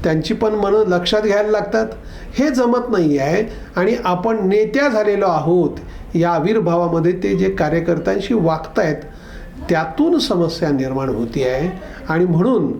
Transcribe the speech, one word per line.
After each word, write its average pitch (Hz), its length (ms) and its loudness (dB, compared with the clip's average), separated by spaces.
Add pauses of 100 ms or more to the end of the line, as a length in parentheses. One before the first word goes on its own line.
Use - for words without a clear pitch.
त्यांची 160 300 0
पण 220 180 0
मनं 202 340 2
लक्षात 180 360 2
घ्यायला 208 280 2
लागतात. 214 360 0 (520)
हे 294 120 2
जमत 240 400 0
नाही 156 280 2
आहे 165 260 0 (360)
आणि 214 240 2
आपण 190 440 0
नेत्या 220 400 2
झालेलो 208 380 2
आहोत 165 440 2 (440)
या 170 160 2
आविर्भावामध्ये 170 840 2
ते 190 240 -2
जे 190 140 2
कार्यकर्त्यांशी 170 840 0
वागतायत 160 640 0 (720)
त्यातून 262 500 2
समस्या 170 520 0
निर्माण 131 380 0
होती 117 340 -2
आहे 135 380 -2 (280)
आणि 165 160 2
म्हणून 180 560 2